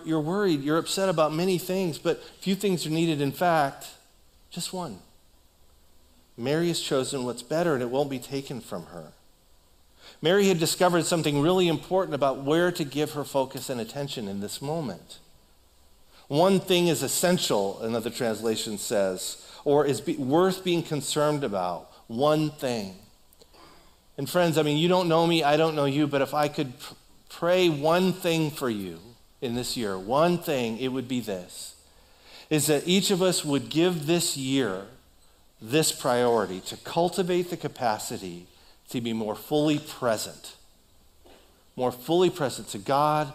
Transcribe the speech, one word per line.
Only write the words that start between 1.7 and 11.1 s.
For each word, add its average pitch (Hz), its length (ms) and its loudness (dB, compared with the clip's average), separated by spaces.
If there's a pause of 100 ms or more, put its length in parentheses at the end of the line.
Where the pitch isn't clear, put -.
but - 260 -2 (160)
few 190 140 0
things 190 320 0
are 151 40 -4
needed. 160 300 2
In 139 120 0
fact, 156 560 0 (640)
just - 220 -8
one. 165 280 -8 (1400)
Mary 151 300 2
has 160 120 0
chosen 131 460 0
what's 120 160 -6
better, 160 320 0
and 123 80 0
it 120 80 -4
won't 139 180 0
be 135 100 -6
taken 135 440 -8
from 87 240 -10
her. 80 260 -16 (1120)
Mary 190 240 6
had 185 120 6
discovered 175 460 4
something 151 380 2